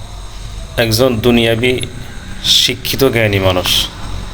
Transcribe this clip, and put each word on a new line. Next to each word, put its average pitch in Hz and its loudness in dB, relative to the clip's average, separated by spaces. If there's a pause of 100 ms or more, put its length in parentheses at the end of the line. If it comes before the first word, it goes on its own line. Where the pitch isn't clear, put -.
(840)
একজন 117 4 (160)
দুনিয়াবি 117 4 (920)
শিক্ষিত - -2 (140)
জ্ঞানী 104 2
মানুষ, 90 2 (640)